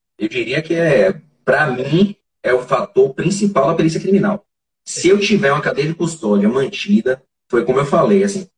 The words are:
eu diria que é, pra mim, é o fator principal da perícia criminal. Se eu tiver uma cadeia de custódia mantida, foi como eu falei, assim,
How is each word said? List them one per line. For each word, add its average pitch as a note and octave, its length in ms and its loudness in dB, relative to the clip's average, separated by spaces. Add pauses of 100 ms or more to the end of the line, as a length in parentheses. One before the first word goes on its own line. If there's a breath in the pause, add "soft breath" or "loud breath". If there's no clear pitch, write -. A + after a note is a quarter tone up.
(200)
eu G#2+ 80 -2
diria B2+ 340 -4
que E3 140 -4
é, C#3 440 2 (240)
pra - 280 0
mim, D3 440 0 (280)
é B2 100 0
o - 80 0
fator - 540 0
principal F3+ 540 0
da E3 60 -2
perícia D#3+ 240 0
criminal. F#3+ 460 0 (400)
Se - 240 -2
eu G3+ 100 4
tiver E3 320 0
uma C#3+ 80 0
cadeia C#3+ 300 -2
de E3 40 -4
custódia G#2 540 -2
mantida, B2+ 760 0 (280)
foi A#2 160 0
como B2+ 140 0
eu D3 60 0
falei, G3 380 2
assim, - 240 -4 (100)